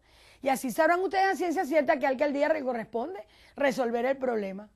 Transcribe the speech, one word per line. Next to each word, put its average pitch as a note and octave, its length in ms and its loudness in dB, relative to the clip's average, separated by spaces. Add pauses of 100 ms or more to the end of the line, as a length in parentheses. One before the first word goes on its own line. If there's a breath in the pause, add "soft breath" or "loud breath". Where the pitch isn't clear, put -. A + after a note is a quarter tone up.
(420 soft breath)
Y C4+ 80 0
así C4 200 -2
sabrán E4 300 4
ustedes F#4+ 320 2
a - 20 2
ciencia E4+ 300 -2
cierta D4+ 340 2
qué C#4 80 -2
alcaldía C#4+ 440 0
le D#4 120 0
corresponde B3 640 -6 (300 soft breath)
resolver A#3+ 480 0
el C4+ 140 0
problema. G#3+ 580 -4